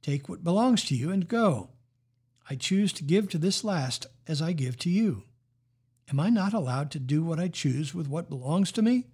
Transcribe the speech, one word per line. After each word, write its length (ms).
Take 260
what 160
belongs 400
to 120
you 140
and 160
go. 440
I 60
choose 400
to 100
give 260
to 80
this 260
last 420
as 120
I 120
give 260
to 100
you. 360
Am 120
I 100
not 240
allowed 380
to 80
do 240
what 160
I 80
choose 440
with 140
what 220
belongs 440
to 100
me? 320